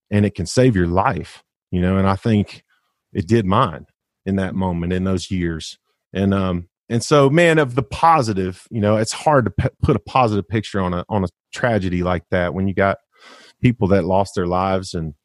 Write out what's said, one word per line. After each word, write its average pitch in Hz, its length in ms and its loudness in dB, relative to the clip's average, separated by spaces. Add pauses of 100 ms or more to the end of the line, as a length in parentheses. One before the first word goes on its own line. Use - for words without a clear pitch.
(120)
and 104 140 2
it 101 100 -2
can 87 100 -6
save 123 300 2
your 90 120 0
life, 92 560 -2 (280)
you 90 100 -2
know, 92 160 2
and 95 100 2
I 98 80 2
think 104 480 0 (480)
it - 160 -6
did 113 180 2
mine 95 420 0 (360)
in 98 120 -2
that 95 180 -2
moment, 90 400 -2
in 92 100 -2
those 95 280 -4
years. 82 480 -6 (340)
And, 98 180 0
um, 92 380 -2 (200)
and 117 140 -2
so, 143 240 4
man, 160 300 4
of 135 160 0
the 131 80 -2
positive, 110 880 0
you 117 120 -6
know, 104 160 2
it's 110 160 -2
hard 139 320 2
to 101 60 -2
p-, - 300 -4
put 147 140 2
a 104 40 -2
positive 107 480 0
picture 107 320 -4
on 90 140 -2
a, 87 160 -4
on 101 140 0
a 90 40 -2 (240)
tragedy 95 520 -2
like 87 260 -2
that 87 240 0
when 95 140 -4
you 95 80 -4
got 98 240 2 (600)
people 117 260 2
that 92 180 4
lost 92 300 0
their 92 100 -2
lives 95 480 -2
and 80 320 -8